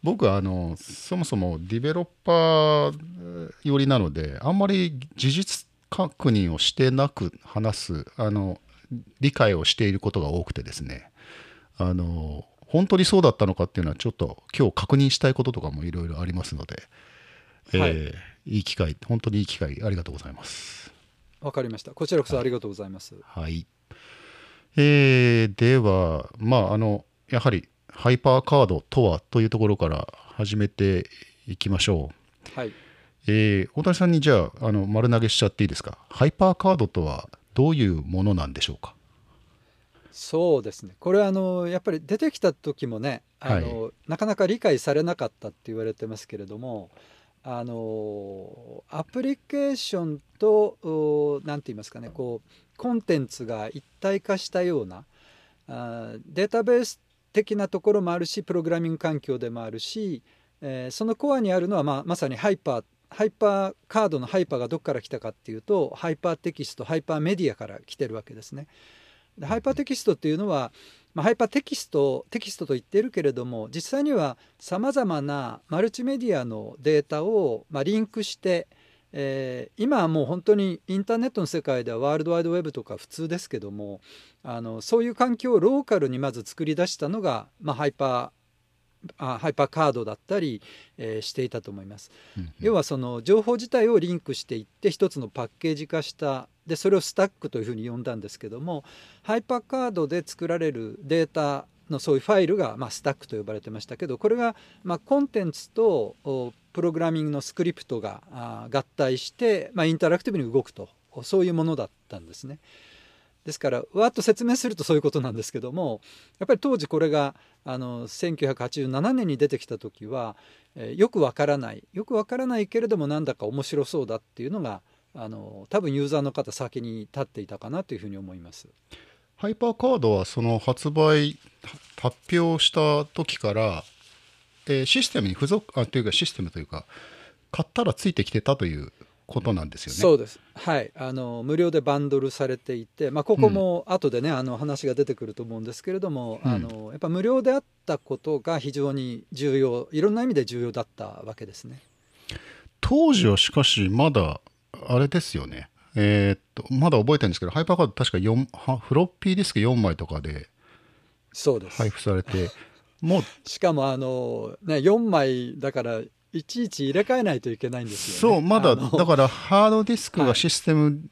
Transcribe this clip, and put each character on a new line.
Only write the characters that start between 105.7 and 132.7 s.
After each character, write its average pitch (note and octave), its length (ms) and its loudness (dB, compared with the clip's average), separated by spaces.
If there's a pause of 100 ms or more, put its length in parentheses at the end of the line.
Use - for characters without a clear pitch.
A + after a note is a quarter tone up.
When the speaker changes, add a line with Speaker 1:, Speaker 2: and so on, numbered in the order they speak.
Speaker 2:
と、 F3 540 2
お、 B2+ 280 -4 (200)
プ F3 100 -4
ロ E3+ 80 2
グ D#3+ 80 -4
ラ E3 140 0
ミ D#3 100 0
ン D3+ 40 -2
グ D3+ 40 -2
の C#3+ 100 -4
ス - 140 -12
ク F3+ 80 -4
リ E3+ 100 0
プ - 140 -14
ト A#2+ 140 -6
が、 G2+ 220 -10 (100)
あ A#2 360 -12
ー、 A#2 80 -4
合 C3 60 0
体 C3 360 -2
し - 120 -10
て、 A3 440 0
ま E3+ 100 0
あ、 - 20 4
イ E3 60 2
ン D#3+ 60 -2
タ E3+ 100 2
ラ F3 100 4
ク - 60 -8
テ B3 60 -2
ィ - 20 -4
ブ F#3 60 -2
に A#2+ 120 -4
動 B2 120 2
く - 100 -10
と、 F#2 160 -14 (340)
そ F#3+ 180 2
う F3+ 60 4
い F3+ 40 0
う E3+ 40 -2
も D#3+ 100 2
の D#3+ 120 0
だ A#2+ 80 -4
っ - 60 -12 (180)
た G2+ 100 -14
ん E2+ 80 -18
で E2 80 -20
す - 100 -20
ね。 C#3 140 -14 (840)
で D#3 80 -12
す - 60 -12
か C#3 120 0
ら、 B2 80 0 (140)
わ G#3+ 140 4
ー B3 40 4
っ - 20 -20
と A3+ 100 -4
説 A3+ 220 2
明 A#3+ 120 2
す B3 120 -4
る G#3+ 80 -4
と D3+ 80 -6
そ E3 100 2
う - 20 6
い - 40 6
う - 20 -12
こ D3 80 2
と D3 100 -2
な B2+ 100 -4
ん A2 60 -8
で A2 60 -6
す - 100 -10
け B2 80 -6
ど B2 120 -8
も、 D3 280 -4 (380)
や F#3+ 60 -6
っ - 20 -8
ぱ C4 80 6
り - 60 -2
当 C4+ 160 0
時 D3 100 -4
こ D#3 140 0
れ D#3+ 100 2
が、 C#3+ 240 0 (300)
あ C3 120 -8
の、 B2 300 -8
千 E3 300 -4
九 D3 100 -2
百 C3 100 -2
八 A#2+ 240 -6
十 C3 80 -2
七 D3+ 240 0
年 B3 140 0
に C#3+ 100 -2
出 C#3+ 120 2
て C#3 100 -2
き - 80 -10
た A2+ 120 -8
時 - 280 -14
は、 A#2 300 -8 (400)
え A#2 200 -10
ー、 F3 40 0
よ A3+ 80 6
く G#3 120 -2
わ C3 120 2
か D3 140 0
ら C#3+ 120 2
な A2+ 140 -8
い、 G#2+ 100 -16 (100)
よ G3+ 120 -8
く B3+ 100 -6
わ G#3+ 100 0
か B3 120 -6
ら B3+ 100 -4
な A#3+ 140 -2
い G3+ 80 -2
け A#3 120 -2
れ A3+ 60 -2
ど G#3 100 2
も D3 120 -2
な D3+ 120 -2
ん D3+ 40 -4
だ C#3 100 -4
か G#2+ 120 -8
面 C3+ 180 -4
白 C#3 200 -2
そ C#3+ 200 -4
う - 20 -8
だ A2 100 -6
っ - 60 -10 (120)
て A#2+ 100 -12
い - 20 -6
う D3 60 -6
の G#3 80 -6
が、 G#2+ 200 -8 (340)
あ A2+ 140 -12
の、 G#2 420 -16
多 G#3 100 2
分 D#3+ 120 -2
ユ C#3 120 0
ー C#3+ 40 -4
ザ D3+ 100 2
ー - 20 2
の C#3 100 -2
方 B2+ 220 -6
先 B2 280 -8
に A2+ 200 -10
立 A#2+ 200 -12
っ C3 60 -4
て - 140 -14
い F#2+ 80 -12
た G2 100 -14
か A2+ 100 -16
な E3 140 -6
と E3 120 -10
い - 20 -10
う - 20 -12
ふ F2+ 60 -16
う G#2+ 40 -10
に G2 80 -12
思 F#2+ 180 -14
い F2+ 40 -18
ま E2+ 140 -20
す。 - 160 -20 (680)
Speaker 1:
ハ G3+ 120 -6
イ A3 80 -4
パ A#3 140 0
ー A3 60 -6
カ B3+ 180 2
ー G#3+ 40 0
ド A2+ 140 4
は F#2 120 2
そ - 160 -6
の A2+ 200 2
発 C#3 320 -2
売、 D3+ 440 4 (640)
発 - 380 -2
表 E3 260 2
し - 60 4